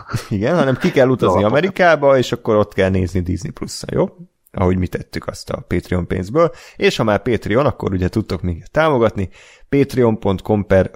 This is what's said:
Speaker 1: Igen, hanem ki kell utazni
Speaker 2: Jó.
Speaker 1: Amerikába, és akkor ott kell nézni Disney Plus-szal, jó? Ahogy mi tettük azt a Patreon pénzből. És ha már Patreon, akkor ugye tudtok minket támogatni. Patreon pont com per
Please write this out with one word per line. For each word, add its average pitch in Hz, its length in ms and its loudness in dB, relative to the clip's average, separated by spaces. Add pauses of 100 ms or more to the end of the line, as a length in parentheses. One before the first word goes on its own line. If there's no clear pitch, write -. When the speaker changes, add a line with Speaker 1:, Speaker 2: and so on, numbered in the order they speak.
(280)
Speaker 1:
Igen, 113 280 0
hanem 135 200 2
ki 180 140 0
kell 131 180 4
utazni 104 320 2
Speaker 2:
Jó. 101 60 2
Speaker 1:
Amerikába, 147 720 2
és 123 140 0
akkor 113 240 0
ott 104 180 2
kell 95 160 2
nézni 92 300 0
Disney 87 320 -6
Plus-szal, - 400 -12
jó? 156 160 0 (440)
Ahogy 92 240 2
mi 92 100 -2
tettük - 400 -8
azt - 240 -12
a - 180 -8
Patreon 90 380 -4
pénzből. 104 460 -2 (240)
És 196 200 0
ha 123 80 -2
már 104 180 2
Patreon, 120 440 0
akkor - 260 -2
ugye 90 160 0
tudtok 98 340 -4
minket 87 280 -8
támogatni. 117 580 0 (400)
Patreon 127 500 2
pont 98 240 -2
com 104 240 -2
per 92 280 2